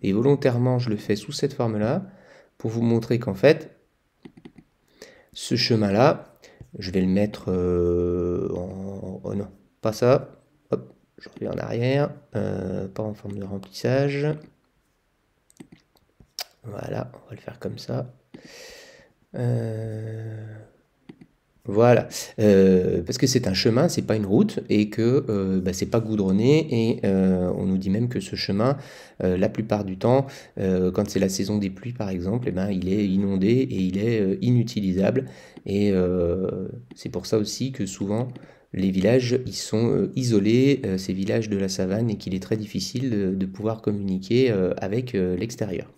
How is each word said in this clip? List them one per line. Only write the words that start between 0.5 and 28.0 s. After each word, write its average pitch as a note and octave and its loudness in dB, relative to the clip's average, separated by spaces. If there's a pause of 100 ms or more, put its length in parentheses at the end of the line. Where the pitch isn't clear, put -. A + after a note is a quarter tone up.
je B2 -2
le G#2 -2
fais - -2
sous - -12
cette - -4
forme-là, A#2 -2 (540)
pour A2+ -6
vous A2+ -2
montrer A#2 2
qu'en A2+ -4
fait, C#3+ 4 (1600)
ce - -4
chemin-là, A#2 2 (500)
je F#2+ -8
vais F#2 2
le F#2 2
mettre, G2+ 0
euh, F2+ 0
en... F#2+ -10
Oh G#2 -6
non, G2+ -6 (340)
pas A2 -2
ça, - 2 (300)
hop, - -6 (240)
je - -20
reviens - -10
en - -6
arrière, B2 -2 (200)
euh, G2 -4
pas F#2+ -8
en G#2+ -4
forme G2+ -12
de G2 -8
remplissage, C3+ -2 (2500)
voilà, A2+ -8
on - -20
va A2 -14
le - -20
faire - -16
comme G#2+ -8
ça, B2 -6 (1200)
euh... A2 -6 (1160)
Voilà, A2+ 6 (320)
euh, F#2 6
parce - -4
que C3+ 4
c'est B2 2
un F#2+ 0
chemin, B2 4
c'est - -2
pas G#2+ 0
une G#2+ -2
route, D3 4 (100)
et G#2 2
que, A#2+ 2
euh, F#2+ 0
bah, F#2 -2
c'est F#2 -4
pas A2+ 2
goudronné, A2 2 (240)
et, A#2+ -2
euh, F#2+ 2
on G2 -4
nous F#2+ 0
dit F#2+ -4
même A2 0